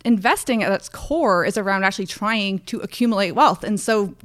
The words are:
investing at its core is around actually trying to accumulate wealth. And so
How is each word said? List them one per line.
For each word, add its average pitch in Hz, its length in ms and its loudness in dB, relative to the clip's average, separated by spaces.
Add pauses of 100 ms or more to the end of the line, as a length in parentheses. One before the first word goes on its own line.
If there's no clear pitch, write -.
investing 233 580 2
at - 80 0
its - 160 -2
core 214 580 0
is 202 120 -2
around 196 260 0
actually 196 220 -2
trying 202 540 -2
to - 200 -8
accumulate 202 520 0
wealth. 269 320 2
And 208 160 -2
so 208 460 0